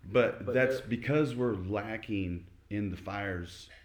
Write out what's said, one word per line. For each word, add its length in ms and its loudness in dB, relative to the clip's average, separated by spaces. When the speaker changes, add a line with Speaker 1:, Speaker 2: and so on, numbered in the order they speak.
Speaker 1:
but 340 4
Speaker 2:
But 80 -2
Speaker 1:
that's 260 4
Speaker 2:
there 100 -10
Speaker 1:
because 440 2
we're 220 0
lacking 880 -2
in 220 -2
the 60 -6
fires 720 -6